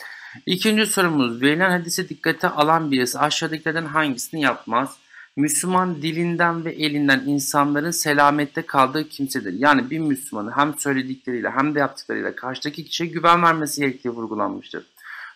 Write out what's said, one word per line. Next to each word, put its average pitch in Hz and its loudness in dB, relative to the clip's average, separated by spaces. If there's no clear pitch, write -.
İkinci 214 2
sorumuz, 143 2
verilen 160 4
hadise 175 -2
dikkate 160 -2
alan 156 2
birisi 127 0
aşağıdakilerden 156 -2
hangisini 147 -2
yapmaz? 123 0
Müslüman 175 0
dilinden 170 0
ve 160 -6
elinden 147 2
insanların 143 0
selamette 147 2
kaldığı 143 0
kimsedir. 127 -6
Yani 131 4
bir 160 -4
Müslümanı 120 -4
hem 147 2
söyledikleriyle 131 -4
hem 143 0
de 147 0
yaptıklarıyla 110 -4
karşıdaki 139 -8
kişiye 170 -6
güven 170 4
vermesi 156 2
gerektiği 131 -2
vurgulanmıştır. 113 -6